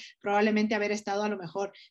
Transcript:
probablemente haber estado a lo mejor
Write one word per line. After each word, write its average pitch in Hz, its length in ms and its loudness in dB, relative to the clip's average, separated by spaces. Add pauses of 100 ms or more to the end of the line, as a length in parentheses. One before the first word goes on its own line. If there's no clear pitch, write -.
(200)
probablemente 214 540 2
haber 208 180 0
estado 208 300 -2
a 214 60 0
lo 202 100 -4
mejor 196 340 -6 (180)